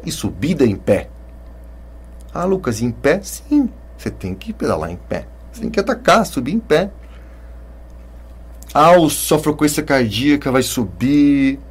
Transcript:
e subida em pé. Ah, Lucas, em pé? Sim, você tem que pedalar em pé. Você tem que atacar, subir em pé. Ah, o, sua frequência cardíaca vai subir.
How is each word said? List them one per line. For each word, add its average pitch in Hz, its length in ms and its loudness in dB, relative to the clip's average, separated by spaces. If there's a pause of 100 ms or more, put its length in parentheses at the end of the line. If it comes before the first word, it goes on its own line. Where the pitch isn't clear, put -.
e 165 60 -8
subida 135 560 -2
em 101 100 0
pé. - 320 0 (1200)
Ah, 170 120 -4
Lucas, 180 380 0
em 123 80 0
pé? 147 320 0
Sim, - 480 0 (260)
você - 140 -8
tem 92 240 -8
que 220 180 -10
pedalar 85 380 -2
em 87 60 -10
pé. - 300 -8 (240)
Você - 120 -18
tem - 80 -6
que - 100 -2
atacar, 202 460 2
subir 135 260 -4
em 220 60 -2
pé. 185 320 0 (1800)
Ah, 165 240 8
o, 160 100 6
sua 151 300 0
frequência 151 440 0
cardíaca 139 680 2
vai 131 120 4
subir. 139 960 2 (100)